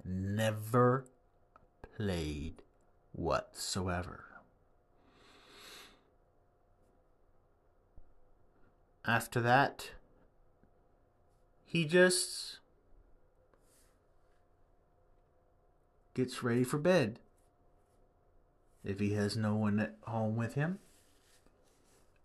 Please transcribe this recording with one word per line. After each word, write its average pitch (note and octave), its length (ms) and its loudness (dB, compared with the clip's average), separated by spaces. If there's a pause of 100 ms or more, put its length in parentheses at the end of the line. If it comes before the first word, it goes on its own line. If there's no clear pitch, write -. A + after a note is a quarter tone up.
never A2 1000 0 (920)
played D#2+ 680 -4 (500)
whatsoever. F2+ 1120 -4 (4000)
After A#2 360 0
that, B2 500 2 (1700)
he E3 200 0
just F3+ 720 4 (3500)
gets B2+ 280 -2
ready B2 220 2
for D3 140 0
bed. D3 400 2 (1700)
If G2+ 160 -6
he G2+ 140 2
has G#2 220 0
no G#2+ 180 2
one G#2+ 240 2
at - 240 -2
home A2 340 -2
with A#2 180 -2
him, E3 240 -2 (1500)